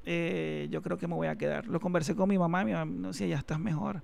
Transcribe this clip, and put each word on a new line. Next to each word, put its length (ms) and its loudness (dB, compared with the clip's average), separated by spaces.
eh, 640 -2
yo 100 -2
creo 160 -2
que 100 -4
me 80 -2
voy 120 0
a 100 -2
quedar". 300 -2
Lo 120 0
conversé 360 2
con 140 4
mi 80 6
mamá, 280 4
mi 80 0
mamá, 180 -2
"No, 220 -4
si 140 -2
ya 100 0
estás 220 -2
mejor, 440 0